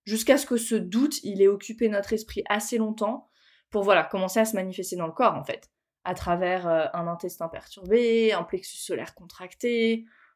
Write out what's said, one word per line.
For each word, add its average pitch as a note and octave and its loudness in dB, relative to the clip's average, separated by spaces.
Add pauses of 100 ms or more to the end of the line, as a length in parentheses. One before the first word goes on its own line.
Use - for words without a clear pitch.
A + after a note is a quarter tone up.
Jusqu'à A3+ 4
ce - -4
que B3 0
ce A3+ -2
doute, G#3+ 0
il G3 2
ait G3 10
occupé A3 0
notre G3+ -2
esprit A3 -6
assez A3 -2
longtemps A3 -4 (420)
pour, G#3 0
voilà, F#3+ 6
commencer F#3+ 0
à A3 6
se A3 -4
manifester F#3 -6
dans E3+ -4
le D#3+ -6
corps, A#3 2
en D3 -8
fait. - -10 (340)
À F#3 -4
travers, F3+ -2
euh, E3 2
un E3+ -4
intestin E3+ -8
perturbé, A3 2
un E3+ -2
plexus - -8
solaire D3+ -8
contracté, A3+ -2 (300)